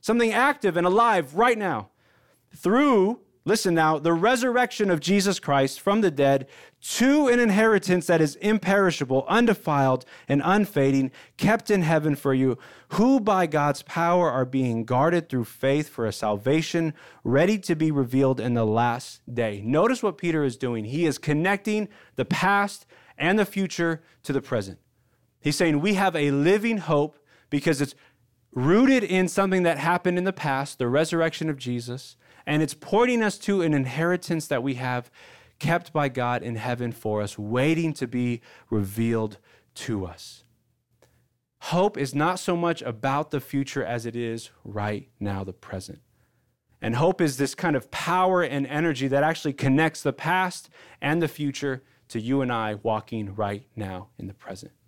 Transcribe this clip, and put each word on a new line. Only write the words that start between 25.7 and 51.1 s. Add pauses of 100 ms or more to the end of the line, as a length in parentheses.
we
have
a
living
hope (300)
because
it's (560)
rooted
in
something
that
happened
in
the
past,
the
resurrection
of
Jesus, (320)
and
it's
pointing
us
to
an
inheritance
that
we
have (480)
kept
by
God
in
heaven
for
us,
waiting
to
be (300)
revealed (380)
to
us. (1200)
Hope
is
not
so
much
about
the
future
as
it
is (140)
right (100)
now,
the
present. (840)
And
hope
is
this
kind
of
power
and
energy
that
actually
connects
the
past (320)
and